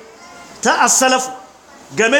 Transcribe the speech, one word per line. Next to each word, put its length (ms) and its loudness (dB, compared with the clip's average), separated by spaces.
ta 240 2
as-salaf 440 2
game 240 2